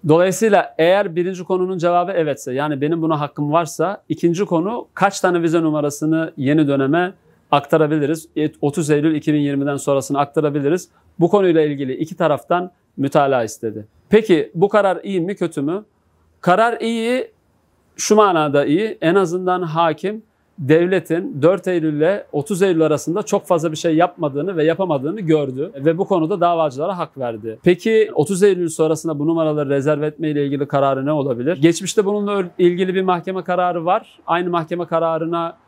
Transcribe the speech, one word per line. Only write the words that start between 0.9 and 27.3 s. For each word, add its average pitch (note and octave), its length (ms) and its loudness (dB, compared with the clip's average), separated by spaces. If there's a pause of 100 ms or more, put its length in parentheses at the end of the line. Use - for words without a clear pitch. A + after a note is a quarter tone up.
birinci F3+ 280 -4
konunun F#3 340 -2
cevabı F3 340 2
evetse, D3+ 400 -2
yani C#3+ 280 -2
benim D#3+ 220 -2
buna D#3+ 180 0
hakkım D3 320 -4
varsa, E3 560 -2
ikinci E3+ 360 0
konu F#3 500 -4
kaç G3 260 0
tane F3 220 0
vize E3 200 0
numarasını D#3 720 -2
yeni C#3+ 320 2
döneme C#3+ 440 0 (380)
aktarabiliriz? D#3 760 0 (320)
Otuz D3 300 -2
Eylül D3+ 240 2
iki D3 200 -2
bin D3+ 60 2
yirmiden C#3+ 360 -2
sonrasını C#3 420 -2
aktarabiliriz. D3 680 -2 (320)
Bu E3 80 4
konuyla F3+ 340 4
ilgili C#3 320 -4
iki D#3 220 -8
taraftan F3 540 -2 (260)
mütalaa C#3 480 2
istedi. G#2+ 420 -8 (220)
Peki G3+ 460 4
bu F3 140 2
karar G3 340 2
iyi F#3+ 180 -4
mi, F#3+ 160 -4
kötü D#3+ 260 -4
mü? F3+ 220 -4 (560)
Karar F#3 400 2
iyi, A#3 500 -2 (680)
şu - 200 2
manada D#3 480 4
iyi. F#3 360 0
En D#3+ 140 2
azından F3+ 480 0
hakim E3+ 600 -2 (360)
devletin E3+ 840 0
dört F3+ 260 2
Eylül D#3+ 280 0
ile F3+ 360 0
otuz E3 300 -2
Eylül F3 200 2
arasında D#3 400 0
çok G3+ 240 -2
fazla E3+ 260 0
bir D#3 40 -8
şey D#3+ 200 0
yapmadığını E3 600 0
ve D3+ 80 2
yapamadığını D#3+ 560 -2
gördü D3+ 540 -2
ve D3+ 240 0
bu G3 60 0
konuda F3 360 0
davacılara E3 580 0
hak D#3 200 -8
verdi. A2+ 440 -6